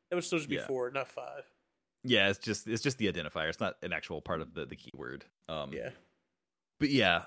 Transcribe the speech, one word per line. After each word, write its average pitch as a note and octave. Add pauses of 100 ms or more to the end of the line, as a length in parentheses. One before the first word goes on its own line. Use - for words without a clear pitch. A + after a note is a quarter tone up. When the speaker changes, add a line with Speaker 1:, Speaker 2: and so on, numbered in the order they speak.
Speaker 1:
that F3+
would F3
still E3+
just D3
be C#3+
Speaker 2:
Yeah. -
Speaker 1:
four, B2+
not C3+
five. C#3 (600)
Speaker 2:
Yeah, G#2
it's G2
just, -
it's A2+
just C3
the G2+
identifier. D#2
It's E2
not G2
an F2
actual D#2
part E2
of D#2+
the, D#2+
the C2
keyword. C2+ (220)
Um, D2
Speaker 1:
Yeah. B1+ (920)
Speaker 2:
but D3
yeah, G2